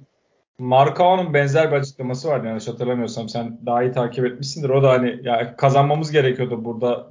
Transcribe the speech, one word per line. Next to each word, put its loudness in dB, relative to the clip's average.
Marcao'nun 2
benzer 2
bir 2
açıklaması -6
vardı -2
yanlış -8
hatırlamıyorsam. -4
Sen -8
daha 2
iyi 0
takip -2
etmişsindir. -6
O 4
da 6
hani, 2
"Ya, -2
kazanmamız 2
gerekiyordu. 0
Burada -4